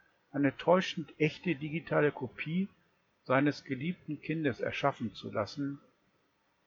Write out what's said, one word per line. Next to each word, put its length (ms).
eine 240
täuschend 640
echte 340
digitale 560
Kopie 580
seines 400
geliebten 580
Kindes 380
erschaffen 560
zu 160
lassen, 500